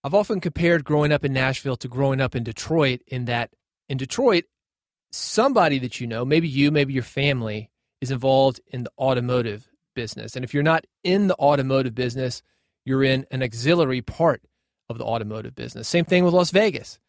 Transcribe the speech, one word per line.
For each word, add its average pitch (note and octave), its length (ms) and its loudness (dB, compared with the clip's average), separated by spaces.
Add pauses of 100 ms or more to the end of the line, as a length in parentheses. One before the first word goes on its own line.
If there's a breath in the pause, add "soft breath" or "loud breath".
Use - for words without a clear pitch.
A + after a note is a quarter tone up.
I've C#3+ 120 -4
often G3+ 240 2
compared E3+ 440 0
growing D3+ 280 2
up D3 120 0
in C#3 80 0
Nashville C3 460 0
to - 100 -12
growing C3+ 340 0
up C3 140 -2
in A#2+ 80 -2
Detroit, C#3 640 0
in B2 200 -6
that A#2+ 260 -2 (360)
in C3+ 120 -4
Detroit, F#3 460 2 (680)
somebody G#3+ 680 2
that B2 240 -6
you A#2+ 60 -6
know, A2+ 180 -4
maybe D#3+ 220 2
you, C#3+ 240 2
maybe C#3+ 200 2
your B2+ 120 -2
family, A#2 680 -2 (320)
is B2 80 -8
involved C3+ 560 2
in B2 180 -10
the - 140 -10
automotive B2 720 -2 (240)
business. A2+ 420 -10
And B2+ 80 -8
if B2 120 -10
you're C#3+ 80 2
not D#3+ 240 0 (160)
in F#3+ 240 2
the F#3 100 0
automotive C3+ 560 2
business, B2 480 -6 (420)
you're C3+ 200 0
in C3 260 2
an C3 140 -4
auxiliary B2+ 580 2
part D#3 400 0 (480)
of A#2 80 -8
the A#2 80 -8
automotive A2 480 -6
business. A#2 340 -12
Same E3+ 180 2
thing F3+ 200 4
with F3 80 4
Las F3+ 160 2
Vegas. G3+ 480 0 (100)